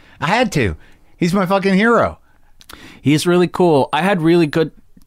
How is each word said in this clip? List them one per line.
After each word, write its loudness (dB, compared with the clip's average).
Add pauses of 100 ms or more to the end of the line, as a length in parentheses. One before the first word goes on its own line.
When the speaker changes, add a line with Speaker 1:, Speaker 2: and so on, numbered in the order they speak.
(200)
Speaker 1:
I -4
had -2
to. -2 (400)
He's -2
my 0
fucking 0
hero. 0 (840)
Speaker 2:
He's 0
really 2
cool. 0
I -2
had 0
really 2
good -2 (360)